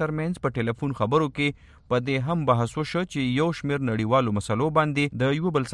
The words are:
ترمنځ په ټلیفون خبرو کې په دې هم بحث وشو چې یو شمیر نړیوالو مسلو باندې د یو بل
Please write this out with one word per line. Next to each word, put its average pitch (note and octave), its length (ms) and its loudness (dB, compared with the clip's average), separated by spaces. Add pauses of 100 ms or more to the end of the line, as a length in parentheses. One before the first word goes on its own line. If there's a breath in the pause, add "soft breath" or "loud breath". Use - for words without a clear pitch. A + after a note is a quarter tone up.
ترمنځ D#3 420 -4
په B2+ 140 -2
ټلیفون A#2 420 -2
خبرو C#3+ 260 2
کې C#3+ 460 -4 (160)
په B2 160 0
دې C3 240 0
هم D#3+ 220 0
بحث A#2 260 0
وشو D#3 260 -2
چې F3 160 -6 (220)
یو D#3+ 80 2 (100)
شمیر C#3+ 300 -2
نړیوالو A2+ 500 2
مسلو A2+ 300 0 (100)
باندې C#3+ 440 0
د C#3 160 2
یو F3 180 0
بل C3 160 -2